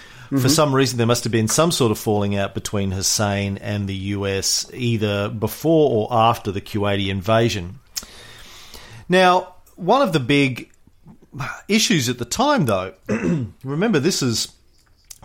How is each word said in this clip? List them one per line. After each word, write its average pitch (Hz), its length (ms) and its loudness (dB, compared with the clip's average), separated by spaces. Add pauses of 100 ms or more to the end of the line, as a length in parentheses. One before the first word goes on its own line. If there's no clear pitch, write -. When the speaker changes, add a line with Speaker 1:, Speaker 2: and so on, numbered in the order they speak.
(280)
Speaker 1:
Mm-hmm. 139 120 -2
Speaker 2:
For 127 100 2
some 147 240 4
reason, 127 240 2
there 117 100 2
must 117 180 2
have 117 80 -4
been 110 160 2
some 165 220 2
sort 120 200 2
of 101 80 -2
falling 104 380 0
out 98 160 -4
between 98 380 -4
Hussein 98 680 -2
and 104 320 -6
the 98 60 -4
U 98 300 -4
S, 98 480 -2
either 107 560 -2
before 135 600 0
or 110 220 -2
after 113 380 2
the 95 100 -6
Kuwaiti 101 480 -2
invasion. 98 720 0 (1300)
Now, 185 480 4 (200)
one 214 260 2
of 214 120 0
the 156 60 4
big 135 520 0 (960)
issues 185 420 2
at 123 80 -2
the 120 80 -6
time, 269 400 0
though, 95 280 -2 (140)
<clears throat> 175 400 -2 (160)
remember 160 360 0
this 160 220 0
is 117 280 -2 (760)